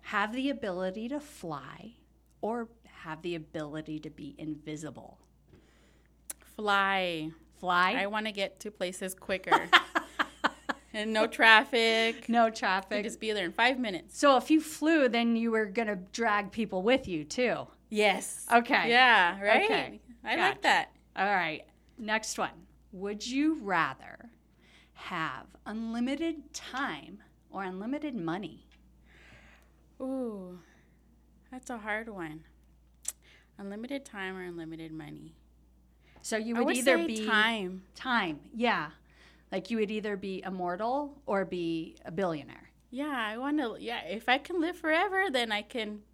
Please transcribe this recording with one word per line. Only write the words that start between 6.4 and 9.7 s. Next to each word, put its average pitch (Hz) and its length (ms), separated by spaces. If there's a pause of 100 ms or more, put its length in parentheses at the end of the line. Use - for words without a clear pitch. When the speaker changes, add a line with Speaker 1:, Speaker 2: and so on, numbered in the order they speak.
Speaker 2:
Fly. 196 760 (280)
Speaker 1:
Fly? 180 340
Speaker 2:
I 190 140
wanna 214 240
get 196 300
to 208 100
places 185 440
quicker. 185 580